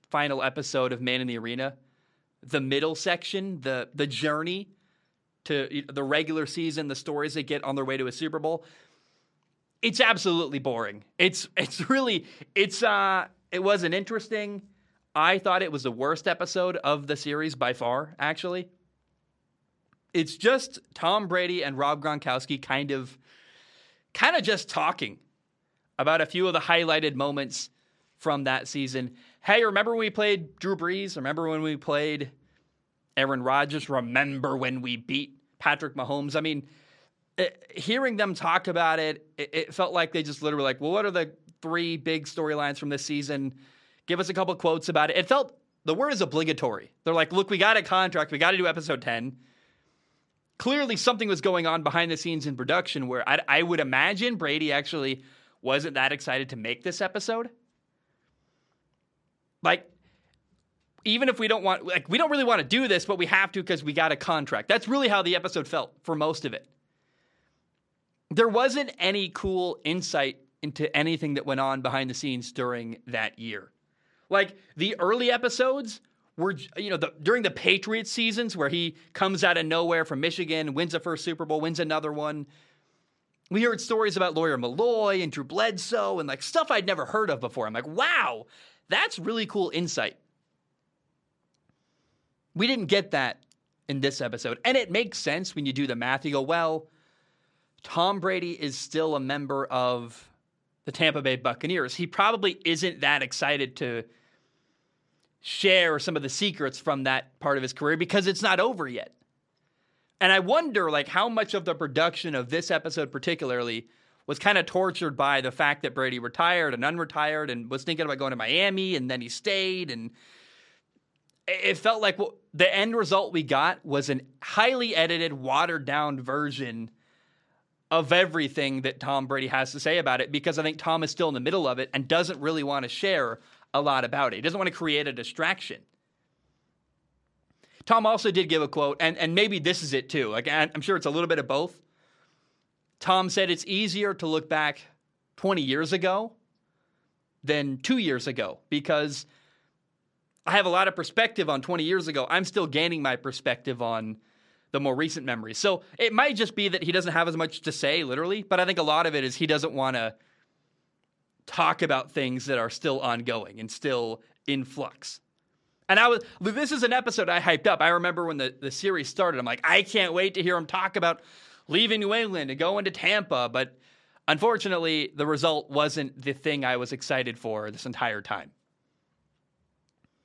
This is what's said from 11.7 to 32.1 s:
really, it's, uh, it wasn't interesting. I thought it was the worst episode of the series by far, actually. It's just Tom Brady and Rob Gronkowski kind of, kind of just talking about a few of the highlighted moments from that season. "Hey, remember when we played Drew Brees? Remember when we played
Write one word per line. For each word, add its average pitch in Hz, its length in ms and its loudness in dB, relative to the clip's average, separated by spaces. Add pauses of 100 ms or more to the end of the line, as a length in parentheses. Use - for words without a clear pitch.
really, 247 380 2 (280)
it's, 202 280 0
uh, 196 440 2 (240)
it 180 120 -4
wasn't 185 320 2
interesting. 208 680 -6 (520)
I 175 240 4
thought 185 240 2
it 165 100 -2
was 139 100 -6
the 127 80 0
worst 139 380 -2
episode 180 480 -2
of 143 300 0
the 143 100 -2
series 147 380 -4
by 127 180 0
far, 131 460 -2
actually. 175 500 -4 (1400)
It's 160 240 0
just 262 420 2 (160)
Tom 196 320 0
Brady 180 380 -2
and 135 120 -4
Rob 143 260 0
Gronkowski 139 580 -4
kind 143 300 -2
of, 135 280 -6 (960)
kind 320 220 4
of 302 60 2
just 202 260 0
talking 151 500 -4 (800)
about 156 220 4
a 151 60 2
few 180 200 0
of 180 60 2
the 165 80 2
highlighted 156 540 2
moments 139 560 -4 (460)
from 143 280 -2
that 131 220 0
season. 131 480 -6 (280)
"Hey, 226 220 6
remember 208 280 2
when 226 80 0
we 214 100 0
played 202 480 0
Drew 190 160 -2
Brees? 180 420 -4
Remember 156 320 -2
when 156 120 0
we 156 160 -2
played 147 540 -2 (840)